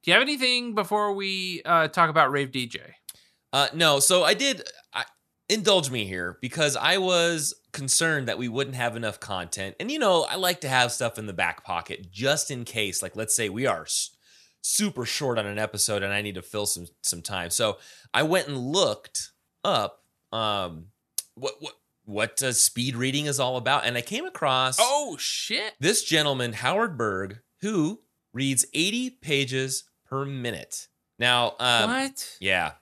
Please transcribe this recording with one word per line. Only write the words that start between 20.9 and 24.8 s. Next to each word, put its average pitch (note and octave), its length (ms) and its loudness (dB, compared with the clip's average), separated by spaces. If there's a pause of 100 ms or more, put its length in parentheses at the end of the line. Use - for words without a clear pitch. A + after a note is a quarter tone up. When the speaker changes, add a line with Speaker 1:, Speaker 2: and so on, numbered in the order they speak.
Speaker 2:
what, - 260 -6
what, - 140 -14 (300)
what, G#2+ 380 -2
uh, B2+ 100 0
speed A#2+ 440 0
reading C3+ 300 0
is C#3 120 -2
all B2+ 180 0
about. B2+ 300 2
And A#2+ 100 0
I A#2+ 60 0
came B3+ 220 -6
across C3 560 0